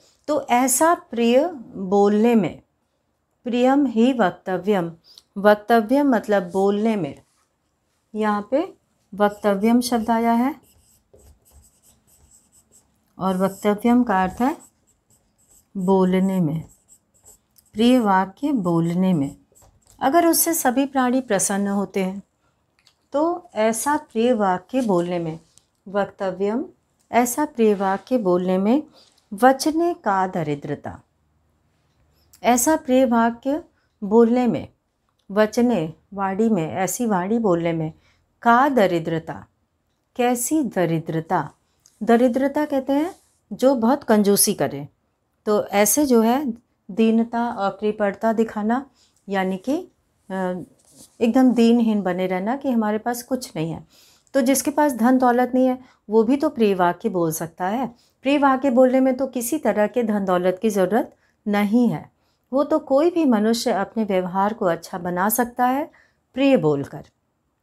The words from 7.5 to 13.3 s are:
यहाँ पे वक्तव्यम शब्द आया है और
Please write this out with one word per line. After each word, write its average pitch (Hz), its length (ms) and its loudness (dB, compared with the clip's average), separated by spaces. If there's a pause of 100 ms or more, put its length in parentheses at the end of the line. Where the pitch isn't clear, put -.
यहाँ 208 360 -2
पे 311 240 -2 (400)
वक्तव्यम 202 640 0
शब्द 233 300 -2
आया 233 220 0
है 247 220 0 (2750)
और 185 180 -2